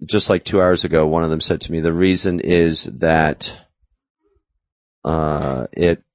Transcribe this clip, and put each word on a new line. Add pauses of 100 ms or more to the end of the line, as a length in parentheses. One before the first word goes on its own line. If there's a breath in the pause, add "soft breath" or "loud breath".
just
like
two
hours
ago,
one
of
them
said
to
me,
"The
reason
is
that, (1500)
uh,
it (120)